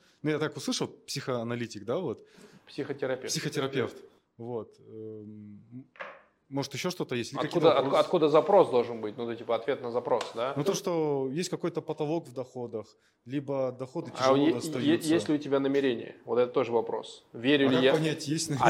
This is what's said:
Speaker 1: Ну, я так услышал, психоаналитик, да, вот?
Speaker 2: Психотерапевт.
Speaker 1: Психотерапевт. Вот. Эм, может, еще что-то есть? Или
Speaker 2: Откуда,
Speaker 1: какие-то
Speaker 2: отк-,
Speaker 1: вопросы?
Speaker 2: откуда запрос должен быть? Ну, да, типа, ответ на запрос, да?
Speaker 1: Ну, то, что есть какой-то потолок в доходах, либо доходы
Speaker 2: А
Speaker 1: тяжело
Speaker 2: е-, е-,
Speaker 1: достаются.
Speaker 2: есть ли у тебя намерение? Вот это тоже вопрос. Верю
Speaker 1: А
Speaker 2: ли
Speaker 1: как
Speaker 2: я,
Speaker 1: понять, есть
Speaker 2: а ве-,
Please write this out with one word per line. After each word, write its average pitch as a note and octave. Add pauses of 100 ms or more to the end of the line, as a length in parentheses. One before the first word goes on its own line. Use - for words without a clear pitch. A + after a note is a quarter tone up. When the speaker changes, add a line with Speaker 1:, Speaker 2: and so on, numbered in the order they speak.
(240)
Speaker 1:
Ну, D3
я D3
так D3+
услышал, E3
психоаналитик, A#2+
да, A#2+
вот? C#3+ (420)
Speaker 2:
Психотерапевт. C3+
Speaker 1:
Психотерапевт. C3+ (420)
Вот. A#2
Эм, G#2+ (880)
может, C3+
еще F3+
что-то B2+
есть? A#2+
Или C3+
Speaker 2:
Откуда, B2+
Speaker 1:
какие-то D#3
Speaker 2:
отк-, C3
Speaker 1:
вопросы? C#3+
Speaker 2:
откуда D#3
запрос D3+
должен A#2
быть? G#2+
Ну, A#2
да, A#2
типа, A2+
ответ B2
на A#2+
запрос, A#2
да? B2+
Speaker 1:
Ну, C#3+
то, G3
что D3+
есть F3
какой-то D#3+
потолок D#3
в B2
доходах, A#2+ (400)
либо C3
доходы B2+
Speaker 2:
А -
Speaker 1:
тяжело C3
Speaker 2:
е-, C#3+
е-, E3+
Speaker 1:
достаются. D3+
Speaker 2:
есть E3+
ли D#3
у -
тебя C#3
намерение? C3+ (100)
Вот A#2+
это B2
тоже A#2+
вопрос. A2+ (100)
Верю C3+
Speaker 1:
А -
Speaker 2:
ли C3
Speaker 1:
как B2+
Speaker 2:
я, -
Speaker 1:
понять, D#3
есть D#3
Speaker 2:
а -
ве-, C3+ (120)